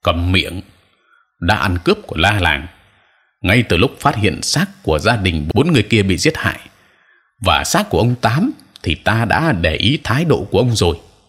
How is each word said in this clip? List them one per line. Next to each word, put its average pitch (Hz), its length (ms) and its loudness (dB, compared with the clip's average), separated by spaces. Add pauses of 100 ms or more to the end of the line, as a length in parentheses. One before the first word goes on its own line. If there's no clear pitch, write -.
Cầm 87 280 0
miệng! 92 300 -2 (760)
Đã 87 160 2
ăn 87 280 -2
cướp 208 140 2 (100)
của - 100 -8
la 98 220 2
làng, 78 280 0 (720)
ngay 110 280 2
từ 85 80 2
lúc 117 220 0
phát - 160 0
hiện 101 260 -2
xác 170 240 -2 (180)
của 76 160 0
gia 110 180 2
đình 82 360 -2
bốn 160 200 2
người 131 100 4
kia 110 200 2
bị 95 140 0
giết - 200 -2
hại - 220 -4 (880)
và 76 180 2
xác 185 260 -2
của 85 80 0
ông 120 180 2
Tám 147 360 0 (320)
thì - 120 -2
ta 113 300 0
đã 151 260 0
để 82 240 0
ý 139 280 0
thái 139 220 -2
độ 107 260 0
của 117 80 2
ông 120 160 2
rồi. 87 240 0 (300)